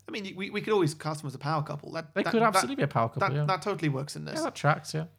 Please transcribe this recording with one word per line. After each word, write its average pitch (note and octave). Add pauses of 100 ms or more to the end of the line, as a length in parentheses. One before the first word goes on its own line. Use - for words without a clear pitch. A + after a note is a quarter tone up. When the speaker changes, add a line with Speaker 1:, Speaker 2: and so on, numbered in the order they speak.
Speaker 1:
I -
mean, G3
we, G3+
we G#3
could A3
always E3+
cast D#3
them C#3+
as B2
a -
power D3+
couple. -
That, E3
Speaker 2:
They G3
Speaker 1:
that, E3
Speaker 2:
could A3+
Speaker 1:
that, A3+
Speaker 2:
absolutely A#3+
be -
a C#3
power A#2
couple, F#3+
Speaker 1:
that, C3+
Speaker 2:
yeah. D3
Speaker 1:
that F3
totally D#3+
works C3+
in D3+
this. D3
Speaker 2:
Yeah, D4+
that -
tracks, D3+
yeah. D#3 (140)